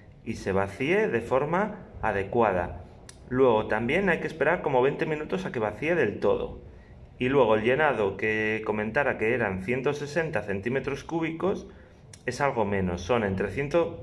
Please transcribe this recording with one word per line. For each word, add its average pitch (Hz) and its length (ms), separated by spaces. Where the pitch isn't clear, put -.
y 113 80
se - 180
vacíe 135 560
de 117 140
forma 151 680
adecuada. 98 800
Luego 120 380
también 131 420
hay 160 100
que 156 80
esperar 156 340
como 135 200
veinte 143 240
minutos 156 400
a 185 80
que 127 60
vacíe 113 360
del 135 240
todo. - 420
Y 123 100
luego 123 260
el 110 80
llenado 120 540
que 107 480
comentara 113 540
que 113 160
eran 98 260
ciento 135 320
sesenta 147 480
centímetros 123 640
cúbicos 165 640
es 127 160
algo 123 240
menos, 95 360
son 117 220
entre 98 280
ciento 147 500